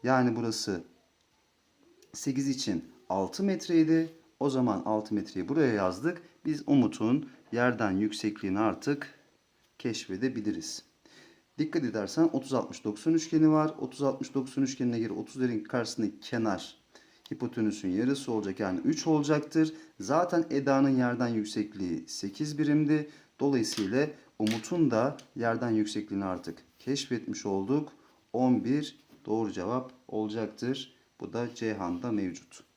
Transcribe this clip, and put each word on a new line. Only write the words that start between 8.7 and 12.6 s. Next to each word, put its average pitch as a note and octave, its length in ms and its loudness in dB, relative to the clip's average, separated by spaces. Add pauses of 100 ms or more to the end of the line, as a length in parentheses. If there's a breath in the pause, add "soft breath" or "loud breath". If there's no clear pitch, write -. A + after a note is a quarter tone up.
keşfedebiliriz. G#2+ 1040 -4 (760 loud breath)
Dikkat D#3 260 0
edersen A2+ 500 2
otuz C3 200 -2
altmış - 300 -2